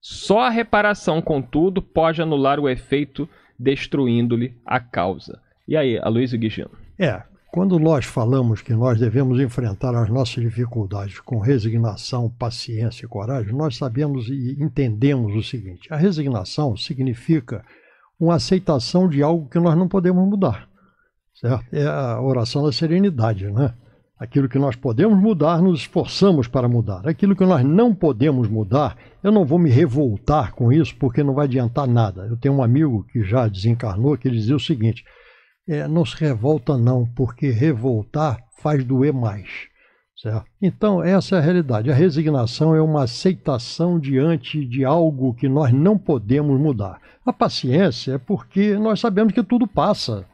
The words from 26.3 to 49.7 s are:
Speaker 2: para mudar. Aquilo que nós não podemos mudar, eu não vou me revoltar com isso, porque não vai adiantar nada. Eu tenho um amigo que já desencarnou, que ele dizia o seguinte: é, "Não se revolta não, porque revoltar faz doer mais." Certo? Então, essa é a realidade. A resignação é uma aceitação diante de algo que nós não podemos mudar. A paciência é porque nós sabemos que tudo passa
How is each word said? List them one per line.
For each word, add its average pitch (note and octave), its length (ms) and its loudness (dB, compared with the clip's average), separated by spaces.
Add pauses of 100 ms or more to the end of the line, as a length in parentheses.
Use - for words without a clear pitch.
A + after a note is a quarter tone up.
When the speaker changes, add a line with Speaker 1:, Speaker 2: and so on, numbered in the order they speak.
Speaker 2:
para B2 220 0
mudar. G#2 400 -2
Aquilo G3 260 2
que F#3+ 100 2
nós F3 200 4
não G#3 280 4
podemos C3+ 560 2
mudar, A2 480 0 (240)
eu G3+ 120 2
não G#3 120 4
vou D3 140 2
me F3 100 4
revoltar C3 840 2
com A#2+ 180 2
isso, D3+ 240 2
porque C#3+ 280 0
não C#3 100 0
vai C#3+ 120 0
adiantar B2+ 420 0
nada. G#2 420 0
Eu A#2 60 -4
tenho C#3 180 0
um C#3 80 2
amigo B2 500 2
que A2+ 120 -2
já A2+ 240 0
desencarnou, A2+ 680 0
que C3+ 120 -4
ele A#2+ 80 -2
dizia A2+ 180 0
o D3 60 0
seguinte: A2+ 420 -2 (640)
é, D3 200 -4
"Não D#3+ 160 0
se - 120 -8
revolta C#3+ 640 0
não, B2 260 2
porque C3 460 -2
revoltar B2 880 0 (240)
faz D3+ 220 0
doer C3 280 2
mais." G#2 360 -4 (680)
Certo? G#2+ 300 -6 (140)
Então, G3 420 0
essa F3+ 320 2
é F#3 60 4
a - 20 2
realidade. C#3 480 0
A C#3+ 40 2
resignação D3+ 840 2
é D#3 40 4
uma D#3 220 2
aceitação E3 960 -2
diante C#3+ 680 -2
de B2+ 200 -2
algo C3+ 500 0
que C#3 140 -2
nós C3+ 240 2
não E3+ 260 4
podemos C3+ 640 0
mudar. G#2 400 -2 (260)
A B3 60 -2
paciência D3 800 0
é C3+ 60 -4
porque G3+ 600 -2
nós G#3+ 220 0
sabemos G#3+ 320 2
que B3 100 0
tudo A#3+ 240 0
passa C3 680 -2